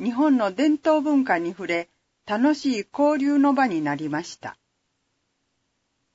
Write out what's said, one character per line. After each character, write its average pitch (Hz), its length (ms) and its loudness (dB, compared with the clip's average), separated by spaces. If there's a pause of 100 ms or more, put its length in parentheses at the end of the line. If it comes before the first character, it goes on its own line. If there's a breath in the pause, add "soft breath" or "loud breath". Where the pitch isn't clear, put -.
日 226 120 -4
本 277 220 2
の 214 160 0
伝 294 320 0
統 311 160 2
文 285 240 2
化 196 140 0
に 170 140 -4
触 190 160 -10
れ、 170 220 -4 (360)
楽 247 300 2
し 262 240 -4
い 196 120 -8
交 294 280 0
流 285 180 0
の 277 160 4
場 262 140 2
に 165 160 -2
な 143 100 -2
り 147 160 -6
ま 151 140 -4
し - 140 -18
た。 - 200 -16 (1600)